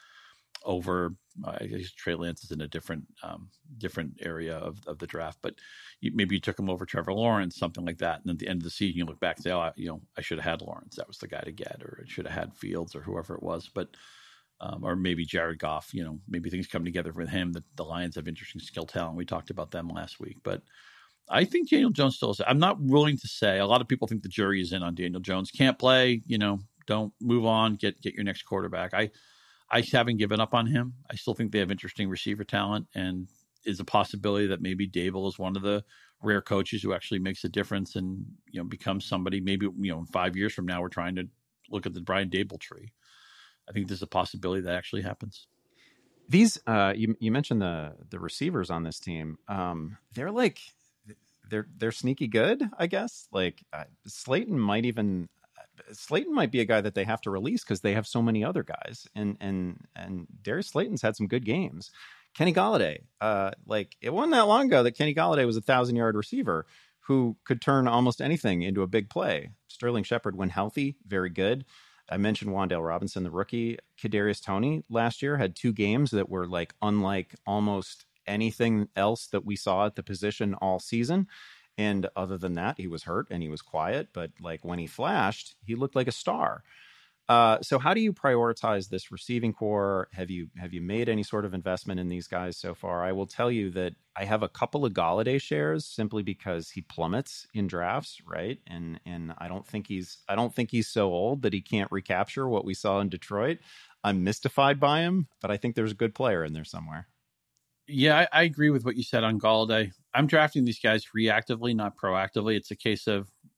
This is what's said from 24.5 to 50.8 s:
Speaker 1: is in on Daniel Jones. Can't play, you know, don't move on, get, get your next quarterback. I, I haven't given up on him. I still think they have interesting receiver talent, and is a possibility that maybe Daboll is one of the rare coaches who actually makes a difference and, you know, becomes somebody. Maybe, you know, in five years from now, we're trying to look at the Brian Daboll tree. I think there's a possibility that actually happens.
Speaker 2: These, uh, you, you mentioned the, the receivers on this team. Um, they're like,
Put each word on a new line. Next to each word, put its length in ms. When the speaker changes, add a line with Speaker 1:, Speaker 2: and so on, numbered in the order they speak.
Speaker 1:
is 120
in 100
on 120
Daniel 260
Jones. 300
Can't 280
play, 480
you 100
know, 220
don't 340
move 260
on, 300
get, 260
get 120
your 100
next 180
quarterback. 500
I, 180
I 120
haven't 260
given 220
up 120
on 140
him. 280
I 40
still 180
think 180
they 100
have 100
interesting 400
receiver 340
talent, 500
and 340
is 160
a 40
possibility 640
that 120
maybe 260
Daboll 420
is 100
one 180
of 60
the 220
rare 220
coaches 400
who 100
actually 280
makes 240
a 40
difference 480
and, 300
you 100
know, 80
becomes 380
somebody. 340
Maybe, 260
you 120
know, 80
in 60
five 300
years 160
from 140
now, 160
we're 60
trying 260
to 140
look 160
at 80
the 80
Brian 260
Daboll 320
tree. 320
I 60
think 140
there's 160
a 60
possibility 540
that 120
actually 280
happens. 440
Speaker 2:
These, 380
uh, 280
you, 260
you 100
mentioned 320
the, 320
the 80
receivers 520
on 120
this 160
team. 400
Um, 480
they're 200
like, 260